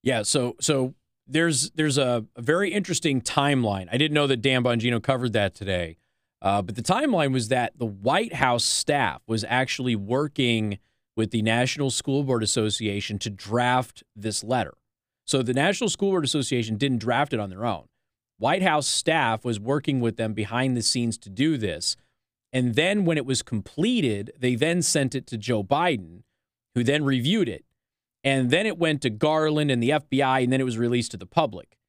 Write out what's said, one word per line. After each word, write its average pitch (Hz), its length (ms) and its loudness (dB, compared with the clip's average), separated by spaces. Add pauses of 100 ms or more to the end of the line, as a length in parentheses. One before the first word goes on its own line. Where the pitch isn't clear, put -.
Yeah, 120 140 0
so, 123 360 0
so 135 360 0 (320)
there's, 151 460 0
there's 151 260 0
a, 123 260 0 (100)
a 120 60 -16
very 175 320 0
interesting 160 480 0
timeline. 117 720 0
I 123 60 0
didn't 151 160 0
know 147 120 2
that 131 140 0
Dan 127 240 2
Bongino 120 380 0
covered 123 320 -2
that 101 200 2
today. 90 440 -4 (420)
Uh, 98 220 0
but 98 140 -8
the 117 60 -6
timeline 190 480 2
was 123 180 0
that 123 300 0
the 120 60 -4
White 120 480 0
House 127 320 2
staff 123 600 0
was 110 200 -2
actually 127 500 0
working 113 840 0 (360)
with 110 160 0
the 113 120 0
National 123 480 0
School 139 320 -2
Board 127 200 0
Association 104 760 -2
to - 100 -6
draft 123 760 -2 (140)
this 104 260 -6
letter. 110 300 -2 (540)
So 135 160 0
the 123 100 -2
National 185 380 0
School 196 220 0
Board 175 120 0
Association 120 540 -2
didn't 127 220 0
draft 123 340 0
it 110 60 -2
on 101 100 -6
their 98 160 -6
own. 92 180 -4 (540)
White 185 240 2
House 156 240 2
staff 131 580 0
was 113 160 -2
working 135 400 0
with 117 160 0
them 110 160 -2
behind 117 420 -2
the 117 60 0
scenes 117 380 0
to - 100 -20
do 135 300 0
this. 90 380 -4 (540)
And 123 260 0
then 190 280 4
when 160 140 4
it 127 80 -2
was 131 160 0
completed, 120 960 0
they 127 160 0
then 165 260 2
sent 139 340 0
it 131 120 -6
to 120 100 -8
Joe 107 260 -2
Biden, 104 600 -2 (520)
who 123 80 2
then 143 220 2
reviewed 139 460 2
it. 80 160 -12 (580)
And 135 260 2
then 180 160 4
it 185 100 -2
went 160 260 0
to 127 80 0
Garland 151 600 2
and 123 100 2
the 123 120 2
F 151 180 -2
B 135 100 0
I, 131 200 2
and 127 120 2
then 131 80 2
it 131 40 0
was 120 120 -4
released 120 360 0
to 110 40 -12
the 92 80 -12
public. 110 540 -4 (100)